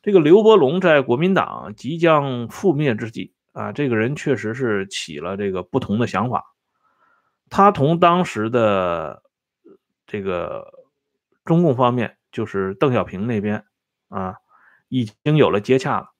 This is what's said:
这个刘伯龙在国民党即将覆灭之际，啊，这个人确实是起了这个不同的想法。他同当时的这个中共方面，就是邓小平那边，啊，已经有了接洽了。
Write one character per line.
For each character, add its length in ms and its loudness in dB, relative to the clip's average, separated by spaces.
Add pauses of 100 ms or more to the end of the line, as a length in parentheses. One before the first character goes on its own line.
这 100 -2
个 80 8
刘 220 8
伯 140 8
龙 240 2
在 220 4
国 160 0
民 160 0
党 420 -4
即 220 -10
将 500 0
覆 240 -2
灭 240 0
之 160 -8
际， 220 -14 (180)
啊， 200 -10
这 180 -4
个 60 0
人 200 -2
确 220 -2
实 160 -8
是 340 -4
起 320 -12
了 160 -8
这 160 -6
个 120 -6
不 160 -4
同 200 -4
的 80 -2
想 220 -4
法。 160 -6 (1040)
他 220 4
同 280 0
当 240 4
时 260 -4
的 720 0 (840)
这 160 -10
个 520 -8 (720)
中 180 2
共 140 2
方 180 2
面， 240 -6 (140)
就 140 -6
是 300 -4
邓 180 0
小 100 2
平 240 -6
那 140 -2
边， 240 -6 (420)
啊， 280 -8 (520)
已 160 -4 (200)
经 120 0
有 140 6
了 100 2
接 180 2
洽 220 -2
了。 200 -14